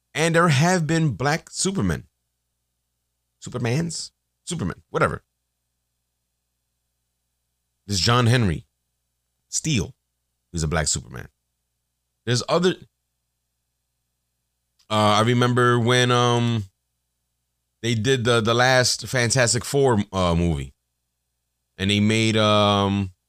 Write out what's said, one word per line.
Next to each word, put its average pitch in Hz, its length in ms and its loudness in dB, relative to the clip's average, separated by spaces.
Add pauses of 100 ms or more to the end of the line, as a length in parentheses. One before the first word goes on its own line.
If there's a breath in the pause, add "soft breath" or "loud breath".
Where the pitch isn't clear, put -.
(120)
And 160 220 -2
there 170 140 4
have 160 380 2
been 160 260 0
black 143 380 -4
Supermen. 113 540 -4 (1400)
Supermans? 123 680 -6 (340)
Superman, 151 460 -8
whatever. 139 340 -4 (2500)
There's 98 120 -4
John 117 280 2
Henry 110 400 0 (840)
Steele, 127 460 -4 (580)
who's 82 100 -6
a 80 60 -2
black 78 200 -2
Superman. 64 400 -8 (1000)
There's 120 240 -2
other, 175 240 2 (2250)
uh, 110 40 -4
I 107 280 4
remember 123 580 2
when, 123 300 2
um, 120 540 0 (1160)
they 120 140 -2
did 117 300 0
the, 117 180 2
the 117 120 0
last 123 520 2
Fantastic 120 580 0
Four, 135 360 2 (120)
uh, 90 220 0
movie. 78 400 -2 (1040)
And 95 120 -2
they 104 80 2
made, 110 380 2
um, 101 760 0 (160)